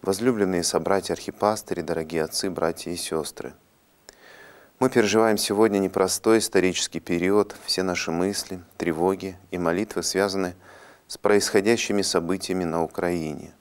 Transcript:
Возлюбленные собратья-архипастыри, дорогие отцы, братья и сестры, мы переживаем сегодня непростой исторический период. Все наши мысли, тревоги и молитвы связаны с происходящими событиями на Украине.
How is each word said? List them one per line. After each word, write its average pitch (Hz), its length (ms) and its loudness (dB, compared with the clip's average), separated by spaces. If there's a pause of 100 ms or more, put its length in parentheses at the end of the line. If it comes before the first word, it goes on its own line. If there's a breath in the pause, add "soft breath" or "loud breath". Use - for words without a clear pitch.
Возлюбленные 98 600 0
собратья-архипастыри, 90 1160 -2
дорогие 80 420 -4
отцы, 95 260 -4
братья 82 420 -4
и 87 60 -6
сестры, - 560 -8 (1300 loud breath)
мы 127 100 4
переживаем 110 480 4
сегодня 104 400 2
непростой 98 640 2
исторический - 600 0
период. 98 640 0
Все - 200 -2
наши 90 280 -4
мысли, 92 480 -2 (160)
тревоги 92 640 -2 (120)
и 90 80 -6
молитвы 90 460 -2
связаны 95 520 -2 (520 loud breath)
с - 100 -14
происходящими 104 840 2
событиями 92 640 -2
на 82 180 0
Украине. 78 760 -4